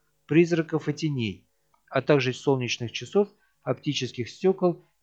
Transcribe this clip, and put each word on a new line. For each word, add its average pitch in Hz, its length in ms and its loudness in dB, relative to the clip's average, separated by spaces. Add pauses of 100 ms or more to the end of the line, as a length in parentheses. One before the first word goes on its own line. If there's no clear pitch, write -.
(280)
призраков 160 640 2
и 143 40 0
теней, 127 540 -4 (420)
а 135 120 -2
также 131 320 2
солнечных 123 580 -2
часов, 202 380 -2 (340)
оптических 127 640 -4
стекол 180 560 -2 (160)